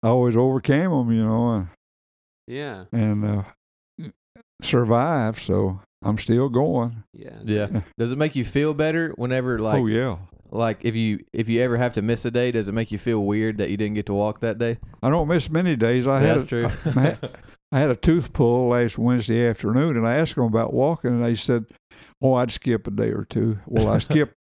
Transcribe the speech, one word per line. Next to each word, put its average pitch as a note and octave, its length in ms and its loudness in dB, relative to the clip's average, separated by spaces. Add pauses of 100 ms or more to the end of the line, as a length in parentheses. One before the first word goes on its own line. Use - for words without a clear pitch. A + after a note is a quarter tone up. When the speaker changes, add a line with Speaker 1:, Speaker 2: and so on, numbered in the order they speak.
Speaker 1:
I A2+ 60 2
always B2 260 4
overcame C3+ 560 2
'em, B2+ 200 0
you A2+ 140 2
know, A2+ 260 0
and G2 160 -2 (800)
Speaker 2:
Yeah. A#2+ 440 -12
Speaker 1:
and, G#2+ 340 0
uh, G#2 180 -2 (1160)
survived, A#2+ 800 0
so F#2+ 400 -2 (240)
I'm A2 140 -2
still A#2+ 320 0
going. A#2+ 540 -2 (100)
Speaker 2:
Yeah, - 300 -20
Speaker 3:
Yeah. G#2 280 -2
Speaker 2:
so G#2 120 -4 (140)
Speaker 3:
Does A#2 140 -2
it C3 60 -6
make D3+ 180 -2
you B2+ 100 -2
feel D3+ 280 0
better D#3 440 -2
whenever, B2+ 420 -2
like, A2 220 0
Speaker 1:
Oh, A#2+ 60 2
yeah. A2+ 300 -2 (340)
Speaker 3:
like, A2+ 300 -2
if A2+ 140 -2
you, A2 280 0 (100)
if A2 160 -2
you A#2 120 2
ever B2 160 2
have A#2+ 160 0
to G#2+ 80 -2
miss A2+ 240 -2
a A#2+ 60 -2
day, B2 200 0
does A2+ 160 0
it G2 60 -6
make A2+ 180 -4
you G#2+ 60 -4
feel A2 260 0
weird G#2+ 340 0
that G2+ 120 -2
you G2+ 80 -2
didn't G#2 180 -2
get G#2 120 -4
to G2+ 60 -2
walk G#2 280 -2
that A2+ 160 -2
day? A#2 220 -2 (240)
Speaker 1:
I B2+ 60 2
don't D#3 180 2
miss E3 220 0
many E3 260 0
days. A#2+ 320 2
I C3+ 140 2
Speaker 3:
Yeah, C#3+ 60 6
Speaker 1:
had - 140 4
Speaker 3:
that's - 40 -4
Speaker 1:
a, - 20 -16
Speaker 3:
true. A#2 180 -2 (300)
Speaker 1:
I B2+ 60 4
had, C3+ 300 0 (180)
Speaker 3:
<laughs> - 220 -18
Speaker 1:
I C#3 80 2
had C#3+ 120 2
a A#2+ 40 2
tooth D#3+ 380 2
pull B2 360 4
last A#2+ 280 2
Wednesday A#2+ 500 2
afternoon, B2 480 0
and A2+ 120 0
I A#2+ 80 0
asked D#3 220 0
'em C3+ 80 2
about A2+ 280 0
walking, C3 380 0
and A#2+ 120 0
they A#2 120 2
said, A#2 300 0 (560)
"Oh, C3 120 4
I'd B2 180 2
skip A2+ 360 -2
a A2 40 -6
day A2 200 -2
or G#2 140 -4
two." A2 420 -2
Well, A2 200 2
I G#2+ 120 4
Speaker 3:
<laughs> - 0 -
Speaker 1:
skipped D3+ 340 0 (100)